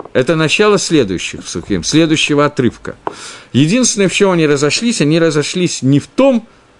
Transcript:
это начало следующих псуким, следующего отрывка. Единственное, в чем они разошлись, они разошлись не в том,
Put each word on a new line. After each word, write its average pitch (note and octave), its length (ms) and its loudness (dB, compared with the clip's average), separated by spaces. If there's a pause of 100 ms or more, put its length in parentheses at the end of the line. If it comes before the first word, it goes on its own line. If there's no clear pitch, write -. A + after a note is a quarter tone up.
(140)
это C#3+ 240 0
начало G3+ 400 2
следующих G#2+ 680 -2
псуким, F2 400 -6
следующего D3+ 600 0
отрывка. - 500 -4 (560)
Единственное, G3 560 2
в - 60 -4
чем F#3+ 180 2
они E3 160 2
разошлись, C#3+ 540 0
они D#3 180 2
разошлись E3 600 -2
не C#3 180 2
в - 80 -4
том, B3+ 400 0 (320)